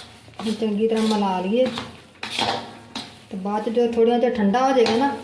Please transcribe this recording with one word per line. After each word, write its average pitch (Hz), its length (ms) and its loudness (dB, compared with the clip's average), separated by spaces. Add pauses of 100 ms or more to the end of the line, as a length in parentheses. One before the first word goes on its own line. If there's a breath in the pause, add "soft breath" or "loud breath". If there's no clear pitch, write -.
(400)
ਹੁਣ 214 120 -4
ਚੰਗੀ 214 360 0
ਤਰ੍ਹਾਂ 220 160 2
ਮਿਲਾ 202 360 0
ਲਈਏ 226 260 2 (1600)
ਤੇ 208 60 -10
ਬਾਅਦ 208 280 -4
'ਚ 240 40 -2
ਜਦੋਂ 233 240 2
ਥੋੜ੍ਹਾ 233 260 4
ਜਿਹਾ 240 120 2
ਠੰਡਾ 226 380 2
ਹੋ 269 40 2
ਜਾਏਗਾ 226 240 4
ਨਾ 277 280 0